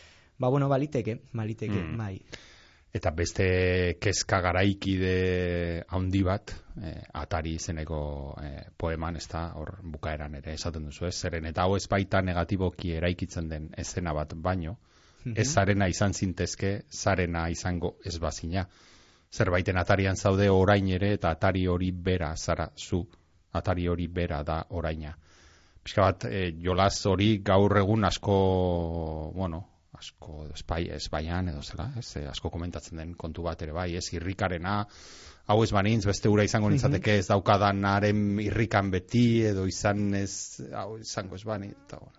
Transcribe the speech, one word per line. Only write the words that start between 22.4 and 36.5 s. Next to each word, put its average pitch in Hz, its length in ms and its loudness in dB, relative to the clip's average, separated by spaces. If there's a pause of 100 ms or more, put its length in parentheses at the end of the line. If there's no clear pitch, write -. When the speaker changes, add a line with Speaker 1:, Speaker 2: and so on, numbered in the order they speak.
Speaker 2:
zu, - 280 -4 (460)
Atari 87 380 0
hori 85 180 0
bera 85 360 -2
da 80 260 -2
oraina. 80 480 -6 (680)
Pixka - 180 0
bat, 92 300 4
eh, 92 300 -2
jolas 90 440 2
hori 101 380 4
gaur 98 340 6
egun 104 280 4
asko, 85 1300 0
bueno, 87 320 -6 (300)
asko 76 560 -14
espai-, 85 400 -4
espaian 80 540 -4
edo 73 160 -6
zela, - 340 -8
ez? 117 200 -10
Eh, 71 100 -6
asko 69 240 -8
komentatzen 85 460 -8
den 82 160 -10
kontu 82 300 -10
bat 82 180 -4
ere 78 100 -8
bai, 87 240 -4
ez? - 180 -6
Irrikarena, 90 720 -2 (640)
hau 107 160 6
ez 104 80 2
banintz, 104 340 4
beste 101 220 2
hura 104 160 6
izango 104 240 2